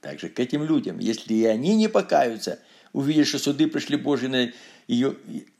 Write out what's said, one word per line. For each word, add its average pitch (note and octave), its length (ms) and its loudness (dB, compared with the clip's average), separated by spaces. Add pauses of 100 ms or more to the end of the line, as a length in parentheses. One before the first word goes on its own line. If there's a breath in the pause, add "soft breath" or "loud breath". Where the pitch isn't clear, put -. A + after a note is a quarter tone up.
также D2 280 -12
к - 100 -10
этим D3 240 -2
людям, C#3 360 0
если A2+ 340 -4
и A2 120 4
они B2 300 2
не A3 120 4
покаются, C3 720 0 (320 soft breath)
увидят, C#3+ 360 2
что D3 100 -2
суды C#3+ 300 0
пришли C#3+ 300 -2
Божьи C3 300 -2
на B2 240 0 (360 loud breath)
её, B2 280 0 (440)